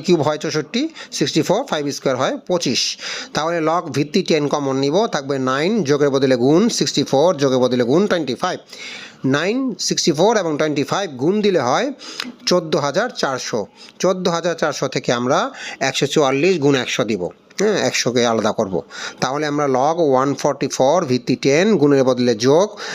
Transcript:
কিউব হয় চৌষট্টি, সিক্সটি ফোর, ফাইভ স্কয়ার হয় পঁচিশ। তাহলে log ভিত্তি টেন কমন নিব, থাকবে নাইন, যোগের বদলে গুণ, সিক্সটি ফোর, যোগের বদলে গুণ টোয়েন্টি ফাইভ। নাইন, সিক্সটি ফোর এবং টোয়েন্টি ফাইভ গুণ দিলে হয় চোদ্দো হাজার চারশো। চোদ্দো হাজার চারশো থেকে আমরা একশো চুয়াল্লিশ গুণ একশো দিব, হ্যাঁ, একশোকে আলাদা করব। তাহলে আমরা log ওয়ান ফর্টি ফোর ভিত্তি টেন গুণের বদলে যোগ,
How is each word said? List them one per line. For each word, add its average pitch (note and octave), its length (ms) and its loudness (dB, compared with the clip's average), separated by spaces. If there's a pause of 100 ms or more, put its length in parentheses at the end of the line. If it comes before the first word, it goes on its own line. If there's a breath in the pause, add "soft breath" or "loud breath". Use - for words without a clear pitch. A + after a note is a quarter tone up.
কিউব F3 160 4
হয় D3+ 160 0
চৌষট্টি, D#3 500 -4 (280 loud breath)
সিক্সটি D#3 260 0
ফোর, F3+ 180 0 (100)
ফাইভ D#3 200 -2
স্কয়ার C3+ 260 -2
হয় D#3 180 0 (120)
পঁচিশ। E3+ 340 -2 (540 loud breath)
তাহলে E3 240 -2 (120)
log E3+ 140 0 (120)
ভিত্তি D3+ 260 0
টেন D3 260 0
কমন C#3 280 -2
নিব, D3 300 2
থাকবে C#3+ 320 -4
নাইন, C3+ 320 0 (140)
যোগের C#3 260 2
বদলে C3 260 2
গুণ, D3+ 320 4
সিক্সটি - 340 0
ফোর, D3 340 2
যোগের C3+ 220 2
বদলে B2 260 2
গুণ C#3+ 220 4
টোয়েন্টি D#3+ 280 -2
ফাইভ। E3+ 240 -4 (680 loud breath)
নাইন, D3+ 320 2 (300)
সিক্সটি F3 260 0
ফোর F3 240 4
এবং E3+ 220 -2
টোয়েন্টি D3 260 0
ফাইভ F3+ 260 -4 (120)
গুণ F3 180 2
দিলে G3 200 2
হয় C#3+ 260 2 (600 loud breath)
চোদ্দো E3+ 320 0
হাজার C#3+ 320 -2
চারশো। B2+ 560 -4 (320 loud breath)
চোদ্দো F#3 320 0
হাজার E3+ 240 -2
চারশো D3 340 -2
থেকে C3+ 240 -2
আমরা B2 260 0 (420 loud breath)
একশো C3+ 260 -2
চুয়াল্লিশ C#3+ 520 2
গুণ C#3+ 160 4
একশো B2+ 300 -2
দিব, G2+ 180 -4 (360)
হ্যাঁ, G3+ 180 0 (120)
একশোকে A#2+ 380 0
আলাদা A2 260 0
করব। F#2+ 220 -2 (460 loud breath)
তাহলে C#3+ 260 -2
আমরা D3 200 -2
log C3+ 300 2 (140)
ওয়ান C3 240 2
ফর্টি C#3 340 -2
ফোর D3 360 2
ভিত্তি B2+ 320 -2
টেন D3 300 2 (100)
গুণের C#3 280 4
বদলে B2 300 2
যোগ, C#3+ 340 4 (260 loud breath)